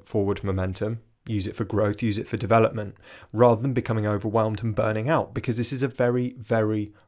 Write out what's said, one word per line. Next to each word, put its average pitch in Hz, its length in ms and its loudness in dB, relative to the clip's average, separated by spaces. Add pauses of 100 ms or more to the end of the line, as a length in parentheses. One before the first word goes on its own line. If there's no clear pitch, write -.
forward 101 380 0
momentum, 95 560 -2 (260)
use 104 220 -2
it - 80 -8
for - 80 -4
growth, 104 400 0
use 107 140 0
it - 100 -6
for 117 100 -6
development, 107 580 2 (360)
rather 113 300 4
than 131 120 -2
becoming 113 320 -2
overwhelmed 107 580 0
and 113 120 -2
burning 110 340 0
out, 156 240 0
because - 240 -4
this 120 140 2
is 131 120 -2
a 139 40 0
very, 123 500 0
very 107 540 0 (160)